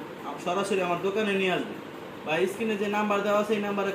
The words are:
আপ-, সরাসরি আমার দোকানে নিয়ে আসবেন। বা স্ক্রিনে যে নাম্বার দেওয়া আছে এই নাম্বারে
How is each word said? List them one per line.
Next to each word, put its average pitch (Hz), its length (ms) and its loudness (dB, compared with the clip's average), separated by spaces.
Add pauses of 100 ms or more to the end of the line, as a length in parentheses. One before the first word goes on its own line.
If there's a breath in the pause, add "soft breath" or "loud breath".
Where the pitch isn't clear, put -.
(260)
আপ-, - 180 -8
সরাসরি 185 380 2
আমার 175 200 0
দোকানে 202 300 2
নিয়ে 190 200 2
আসবেন। - 400 -4 (340)
বা 156 200 0
স্ক্রিনে 220 300 0
যে 202 120 -2
নাম্বার 208 340 2
দেওয়া 208 180 4
আছে 214 140 0
এই 208 60 2
নাম্বারে 202 340 0